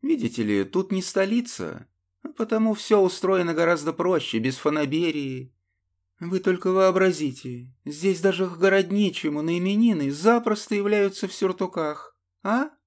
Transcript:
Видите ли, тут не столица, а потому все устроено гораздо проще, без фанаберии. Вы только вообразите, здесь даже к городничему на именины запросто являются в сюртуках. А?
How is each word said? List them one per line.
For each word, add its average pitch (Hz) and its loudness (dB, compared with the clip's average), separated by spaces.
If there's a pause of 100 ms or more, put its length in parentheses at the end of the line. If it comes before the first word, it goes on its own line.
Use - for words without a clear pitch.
Видите 233 -2
ли, 101 0
тут 190 -4
не 190 -2
столица, 196 -4 (340)
а - -14
потому 220 0
все 214 4
устроено 185 2
гораздо 165 2
проще, 170 0
без 127 -2
фанаберии. 147 -2 (680)
Вы 175 -4
только 185 0
вообразите, 156 2 (140)
здесь 165 -2
даже 185 2
к 175 -12
городничему 185 2
на 170 0
именины 196 2
запросто 214 0
являются 202 0
в 190 -12
сюртуках. 180 -4 (260)
А? 247 0 (160)